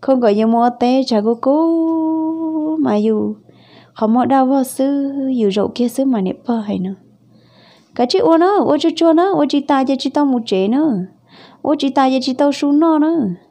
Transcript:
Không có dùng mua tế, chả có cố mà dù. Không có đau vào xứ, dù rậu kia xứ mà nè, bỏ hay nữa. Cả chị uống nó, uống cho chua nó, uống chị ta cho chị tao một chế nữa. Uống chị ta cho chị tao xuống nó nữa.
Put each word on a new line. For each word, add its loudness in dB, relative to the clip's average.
Không 0
có 2
dùng 2
mua 2
tế, 2
chả 0
có 0
cố 0
mà 0
dù. -2
Không 0
có 2
đau 2
vào 0
xứ, -2
dù 0
rậu 0
kia -2
xứ -2
mà 0
nè, -2
bỏ -2
hay -6
nữa. -6
Cả -2
chị 0
uống 2
nó, 2
uống 2
cho 0
chua 2
nó, 2
uống 0
chị 0
ta 0
cho 0
chị -4
tao 0
một 0
chế 0
nữa. 0
Uống 0
chị -2
ta 2
cho 0
chị -4
tao 2
xuống 0
nó 2
nữa. 0